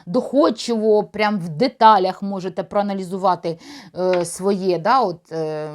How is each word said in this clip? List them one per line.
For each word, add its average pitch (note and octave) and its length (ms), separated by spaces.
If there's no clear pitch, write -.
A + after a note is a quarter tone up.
доходчиво, A3 960
прям G#3 360
в E3+ 100
деталях F#3+ 720
можете F#3+ 400
проаналізувати, F#3 960
е, F3+ 260
своє, F#3 540
да, F3 220
от, E3 300
е, D#3 440